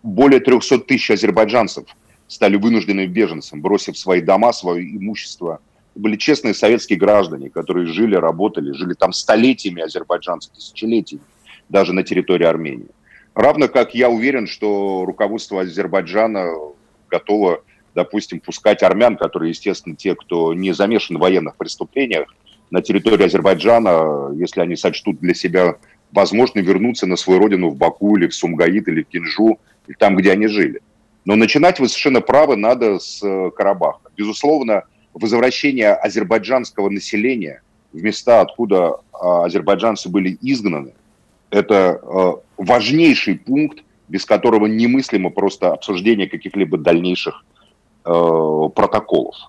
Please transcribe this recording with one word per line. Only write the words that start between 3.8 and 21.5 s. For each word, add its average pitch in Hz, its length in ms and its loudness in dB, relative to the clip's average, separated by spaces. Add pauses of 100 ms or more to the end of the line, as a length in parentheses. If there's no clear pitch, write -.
свои 92 240 0
дома, 98 320 2
своё 87 260 -4
имущество. 90 800 -10 (340)
Это - 80 -16
были 107 160 -2
честные 123 360 0
советские 107 460 2
граждане, 82 500 2
которые 85 380 -4
жили, 98 280 0
работали, 82 580 -2
жили 87 200 -8
там 92 180 0
столетиями 110 720 0
азербайджанцы, 82 720 -8
тысячелетиями, 110 720 -6 (440)
даже 95 260 0
на 92 100 0
территории 90 420 0
Армении. 80 440 -4 (440)
Равно 143 340 2
как - 260 0
я 120 160 2
уверен, 117 380 -2
что 101 580 -4
руководство 101 540 -4
Азербайджана 92 960 -4 (560)
готово, 95 540 -2 (300)
допустим, 87 460 -6
пускать - 420 -2
армян, 98 360 2
которые, 82 320 -4
естественно, 85 440 -8
те, 87 220 -4
кто 82 380 -4
не 92 180 -4
замешан 98 460 -2
в - 20 -6
военных 90 380 0